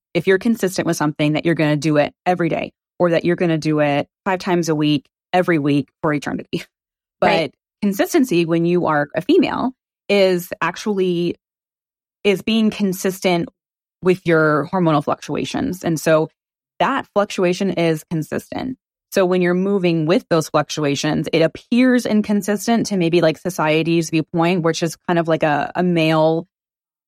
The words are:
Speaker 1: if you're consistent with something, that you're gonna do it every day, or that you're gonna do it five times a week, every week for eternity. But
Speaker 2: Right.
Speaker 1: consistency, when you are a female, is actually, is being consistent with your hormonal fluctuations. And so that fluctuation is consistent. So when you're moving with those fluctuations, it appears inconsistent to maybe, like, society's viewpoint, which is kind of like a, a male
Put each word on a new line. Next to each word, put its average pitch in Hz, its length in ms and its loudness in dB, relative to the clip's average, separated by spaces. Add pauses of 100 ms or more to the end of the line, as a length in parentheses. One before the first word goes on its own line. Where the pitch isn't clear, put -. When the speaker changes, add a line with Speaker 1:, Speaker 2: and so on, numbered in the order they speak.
(140)
Speaker 1:
if 170 120 -2
you're 190 120 4
consistent 190 480 -2
with 170 100 0
something, 151 380 0
that 151 100 -4
you're 170 100 2
gonna 151 220 0
do 147 220 0
it 147 140 0 (140)
every 180 220 0
day, - 240 -6 (260)
or 175 120 2
that 165 140 0
you're 170 120 2
gonna 170 220 0
do 151 220 0
it 143 280 0 (160)
five 185 160 -2
times 175 280 0
a 160 60 2
week, 151 340 0 (240)
every 175 280 2
week 143 300 0 (120)
for 156 100 0
eternity. - 520 -6 (560)
But - 60 2
Speaker 2:
Right. 170 280 0 (280)
Speaker 1:
consistency, 208 640 2
when 170 180 0
you 175 220 0
are 147 280 0
a 156 60 -4
female, - 540 0 (340)
is 190 520 2
actually, 180 760 -2 (880)
is 196 180 0
being 220 280 2
consistent 185 760 -2 (540)
with 180 240 0
your 156 460 2
hormonal 160 320 2
fluctuations. - 800 -6
And 160 160 -2
so 160 300 2 (480)
that 254 360 -2
fluctuation 196 560 -2
is 165 340 -2
consistent. - 720 -8 (340)
So 190 140 2
when 185 160 2
you're 175 120 2
moving 180 520 0
with 190 240 2
those 160 180 0
fluctuations, 151 840 -2
it 160 100 2
appears 240 640 2
inconsistent 208 800 0
to 202 100 -4
maybe, 170 240 2
like, 160 180 2
society's 160 680 0
viewpoint, 170 540 0
which 160 200 -2
is 165 140 -4
kind 175 220 -2
of 165 100 0
like 160 140 2
a, 147 320 0
a - 80 -2
male 160 640 2 (600)